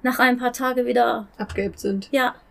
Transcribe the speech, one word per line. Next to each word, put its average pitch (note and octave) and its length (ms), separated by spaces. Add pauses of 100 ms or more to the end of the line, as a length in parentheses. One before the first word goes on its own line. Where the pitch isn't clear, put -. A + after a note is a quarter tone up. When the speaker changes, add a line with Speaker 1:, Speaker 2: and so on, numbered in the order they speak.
Speaker 1:
nach B3+ 160
ein B3 220
paar B3 120
Tagen B3+ 360
wieder A#3 400 (100)
Speaker 2:
abgeebbt G3+ 420
sind. G3 320
Speaker 1:
Ja. B3+ 240 (160)